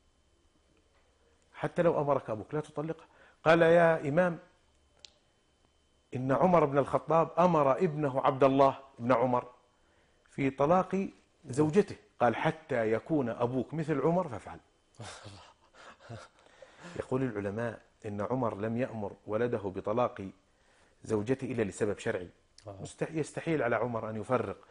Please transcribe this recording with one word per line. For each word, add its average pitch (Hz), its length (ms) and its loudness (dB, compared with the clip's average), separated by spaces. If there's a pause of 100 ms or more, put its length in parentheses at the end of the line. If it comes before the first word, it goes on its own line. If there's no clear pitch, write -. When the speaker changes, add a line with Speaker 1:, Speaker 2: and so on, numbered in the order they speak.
(1500)
Speaker 1:
حتى - 280 -4
لو 156 200 2
أمرك 139 280 -2
أبوك 107 240 -8
لا 151 60 -4
تطلقها." 151 480 -10 (360)
قال: 165 180 6
"يا 165 480 6
إمام، 170 300 0 (1800)
إن 131 160 -2
عمر 156 340 4
بن 143 120 0
الخطاب 147 600 2
أمر 151 380 4
ابنه 147 440 -2
عبد 135 220 2
الله 135 340 6 (220)
بن 120 120 0
عمر 123 340 2 (840)
في 139 200 -2
طلاق 180 600 0 (360)
زوجته." 151 500 0 (240)
قال: 117 160 4
"حتى 120 560 -2
يكون 123 380 0
أبوك 120 440 -2
مثل 147 280 -2
عمر 165 260 0
فافعل." 92 320 -12 (400)
Speaker 2:
<laughs> - 480 -18 (1500)
Speaker 1:
يقول 131 240 -2
العلماء 107 580 -6 (240)
إن 104 160 -6
عمر 117 360 -2
لم 113 200 -4
يأمر 113 340 -6 (160)
ولده 117 300 -2
بطلاق 101 720 -4 (720)
زوجته 110 420 -2
إلا 113 180 -2
لسبب 98 340 -4
شرعي. 92 320 -6 (380)
Speaker 2:
آه. 101 140 -14
Speaker 1:
مستح-، 156 300 -10
يستحيل 156 520 -4
على 120 120 0
عمر 113 340 -4
أن 110 60 -8
يفرق 107 420 -2 (140)